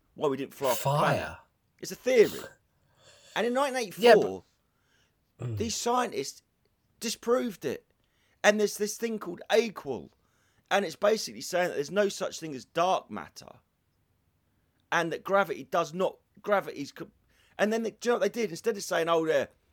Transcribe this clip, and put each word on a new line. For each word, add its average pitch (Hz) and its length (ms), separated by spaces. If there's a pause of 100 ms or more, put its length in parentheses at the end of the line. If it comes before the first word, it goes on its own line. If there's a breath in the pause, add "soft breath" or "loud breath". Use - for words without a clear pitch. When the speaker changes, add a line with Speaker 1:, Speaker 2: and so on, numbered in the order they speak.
(140)
Speaker 1:
why 151 140
we 135 80
didn't 135 160
fly 135 200
off - 100
the 139 80
planet. 147 320
Speaker 2:
Fire. - 160 (420)
Speaker 1:
It's - 120
a - 40
theory. 220 440 (920 soft breath)
And 208 120
in 240 80
nineteen 262 220
eighty-four, 196 280
Speaker 2:
Yeah, 123 360 (960)
but 123 160
Mm. - 20
Speaker 1:
these 220 200
scientists 233 640 (580)
disproved 233 640
it. 120 220 (580)
And 208 160
there's 208 160
this 208 220
thing 226 200
called 180 220 (160)
equal. 143 540 (600)
And 202 140
it's 165 120
basically 202 440
saying 180 280
that 113 80
there's 143 140
no 202 200
such - 300
thing 160 140
as 120 120
dark 170 440
matter. 85 380 (1400)
And 165 200
that - 120
gravity 190 460
does 165 220
not, 180 240 (260)
gravity's, 180 500
co-, - 160 (500)
and 208 140
then, 233 100
they, 214 80
do - 140
you 233 80
know - 80
what 202 120
they 240 80
did? 202 100
Instead 165 260
of 196 80
saying, 170 240
"Oh, 165 160
yeah," 147 220 (260)